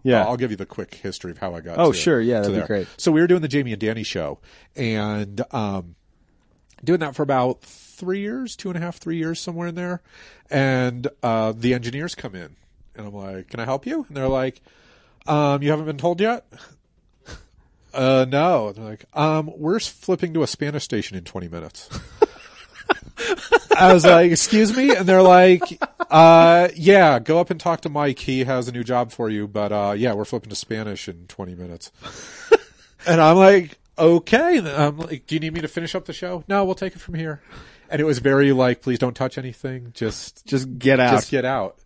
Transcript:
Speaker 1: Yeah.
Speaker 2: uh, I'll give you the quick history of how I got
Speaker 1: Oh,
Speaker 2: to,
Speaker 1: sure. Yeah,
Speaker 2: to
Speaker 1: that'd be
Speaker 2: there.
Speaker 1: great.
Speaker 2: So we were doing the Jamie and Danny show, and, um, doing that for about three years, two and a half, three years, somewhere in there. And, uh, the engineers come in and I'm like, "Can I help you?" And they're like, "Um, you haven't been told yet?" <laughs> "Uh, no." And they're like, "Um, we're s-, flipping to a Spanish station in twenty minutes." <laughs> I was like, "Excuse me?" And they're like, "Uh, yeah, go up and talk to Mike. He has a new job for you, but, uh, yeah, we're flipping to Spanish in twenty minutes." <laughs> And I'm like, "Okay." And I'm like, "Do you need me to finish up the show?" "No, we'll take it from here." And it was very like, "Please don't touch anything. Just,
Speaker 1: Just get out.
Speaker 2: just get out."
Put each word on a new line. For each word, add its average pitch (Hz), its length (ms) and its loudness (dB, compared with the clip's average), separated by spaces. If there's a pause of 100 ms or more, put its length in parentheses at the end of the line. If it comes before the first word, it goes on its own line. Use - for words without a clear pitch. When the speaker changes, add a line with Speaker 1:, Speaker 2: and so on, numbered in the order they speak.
Speaker 1:
Yeah. 120 200 4
Speaker 2:
uh, 107 60 -2
I'll 123 100 -4
give 120 120 -4
you 107 60 -8
the 92 100 -10
quick - 280 -14
history - 360 -14
of 82 80 -16
how 92 160 -10
I 82 60 -14
got 85 180 -12
Speaker 1:
Oh, 160 140 4
Speaker 2:
to, - 60 -4
Speaker 1:
sure. 147 220 0
Yeah, 117 160 0
Speaker 2:
to 107 60 -2
Speaker 1:
that'd 101 120 -2
be 110 60 -2
Speaker 2:
there. - 60 -6
Speaker 1:
great. 98 300 -4
Speaker 2:
So - 160 -2
we 156 80 2
were 175 60 2
doing 180 160 2
the 156 60 -6
Jamie 131 240 -4
and 101 80 -10
Danny 110 220 -4
show, 78 360 -8 (360)
and, 104 680 -6 (100)
um, 98 420 -8 (880)
doing 165 180 -2
that 147 140 -8
for 156 80 -4
about 127 400 -2
three - 580 -10
years, 226 360 -10
two 190 140 -12
and 175 80 -8
a - 20 -8
half, 175 160 -10
three 170 220 -8
years, 160 220 -6
somewhere 175 280 -10
in 170 60 -10
there. 175 260 -8 (480)
And, 127 580 -2 (160)
uh, 113 320 -2
the 117 200 -2
engineers 127 400 -10
come 110 200 -16
in 87 220 -18 (420)
and 104 80 -16
I'm 101 80 -18
like, 98 340 -14
"Can 117 120 -12
I 117 40 -8
help 135 220 -6
you?" 294 220 -8
And 147 80 -16
they're 131 120 -4
like, 131 320 -4 (640)
"Um, 143 360 0
you 147 80 0
haven't 156 160 -2
been 151 120 -8
told 170 220 -2
yet?" 220 240 -4 (800)
<laughs> - 720 -20
"Uh, 131 340 2
no." 139 400 0
And 101 80 -14
they're 110 80 -16
like, 107 200 -16 (100)
"Um, 156 420 -2
we're 160 200 -4
s-, 220 120 -6
flipping 175 460 -6
to 160 80 0
a 131 40 -2
Spanish 147 380 -8
station 101 320 -8
in 87 80 -14
twenty 87 240 -12
minutes." 80 460 -16
<laughs> - 40 -10 (1800)
I 185 160 8
was 170 120 6
like, 175 280 8
"Excuse 214 440 2
me?" 269 180 2
And 185 120 -2
they're 185 160 6
like, 180 400 8 (480)
"Uh, 165 640 8
yeah, 165 440 6
go 151 220 0
up 170 100 -2
and 165 100 -8
talk 170 220 -4
to 170 60 -6
Mike. 147 300 -4
He 131 260 -4
has 127 240 -4
a 123 40 -10
new 120 120 -8
job 120 280 -4
for 117 160 -6
you, 104 180 -6
but, 104 260 -4
uh, 101 240 -2
yeah, 117 180 -2
we're 104 100 -6
flipping 107 260 -10
to 101 60 -14
Spanish 107 520 -10
in 87 200 -16
twenty 90 260 -14
minutes." 87 360 -18 (120)
<laughs> - 500 -6 (540)
And 165 140 4
I'm 160 160 8
like, 190 420 6 (180)
"Okay." 220 640 4
And 175 100 -4
I'm 147 300 -2
like, 160 280 -12
"Do 156 100 -6
you 156 40 -2
need 156 140 -8
me 170 60 -8
to 156 80 -6
finish 165 260 -8
up 185 100 -8
the 175 80 -14
show?" 180 360 -10
"No, 196 160 0
we'll 185 100 -2
take 190 200 -8
it 170 40 -20
from 175 160 -16
here." 160 260 -8 (480)
And 151 120 -4
it 151 40 2
was 147 140 0
very 139 340 4
like, 127 300 0
"Please 127 160 -2
don't 123 160 -2
touch 131 240 -6
anything. 127 560 -12
Just, - 520 -10
Speaker 1:
Just 131 340 -6
get 131 200 4
out. 123 120 4
Speaker 2:
just 107 180 0
get 131 140 -2
out." 127 420 -6